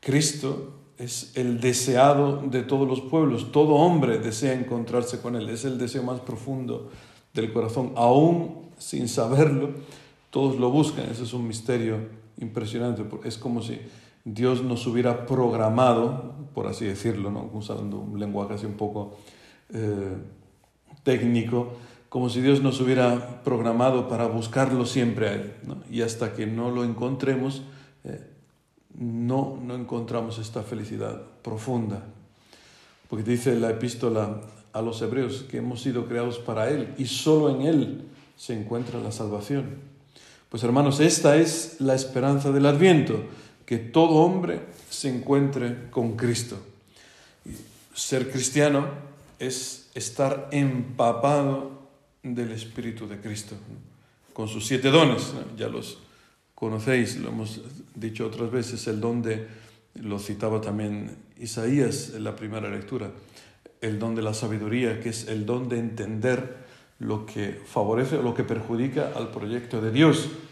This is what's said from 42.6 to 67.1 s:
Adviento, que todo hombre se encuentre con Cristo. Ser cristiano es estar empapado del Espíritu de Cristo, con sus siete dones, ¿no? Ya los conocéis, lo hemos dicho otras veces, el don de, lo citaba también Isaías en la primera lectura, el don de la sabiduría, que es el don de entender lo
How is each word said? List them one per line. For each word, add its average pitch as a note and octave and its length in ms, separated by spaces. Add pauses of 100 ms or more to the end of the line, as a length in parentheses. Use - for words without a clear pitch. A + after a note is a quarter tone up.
Adviento, C#3+ 580 (420)
que A#2 120
todo D#3+ 380
hombre F3 440 (280)
se - 200
encuentre B2+ 840
con A#2 260
Cristo. A2+ 400 (1400)
Ser - 360
cristiano C#3+ 560 (520)
es - 560
estar C3+ 560
empapado C3+ 1200 (520)
del A#2+ 300
Espíritu A2 540
de G2+ 140
Cristo, G#2+ 340 (800)
con A2 160
sus G#2+ 180
siete C3+ 240
dones, C3+ 440
¿no? - 220
Ya G#2+ 120
los - 300 (560)
conocéis, A2+ 640
lo - 100
hemos A2+ 320 (340)
dicho A2 320
otras A2 240
veces, A2+ 360
el G#2+ 140
don A#2 220
de, A2 240 (480)
lo G#2 240
citaba G#2+ 420
también G#2 560 (220)
Isaías A#2+ 760
en G#2+ 100
la G#2 120
primera G#2+ 340
lectura, G2+ 400 (720)
el A2 180
don A2+ 160
de A2+ 80
la A2 120
sabiduría, A2 680
que A2+ 100
es - 180
el G#2+ 180
don B2 220
de A#2+ 100
entender A2 840 (340)
lo G#2+ 280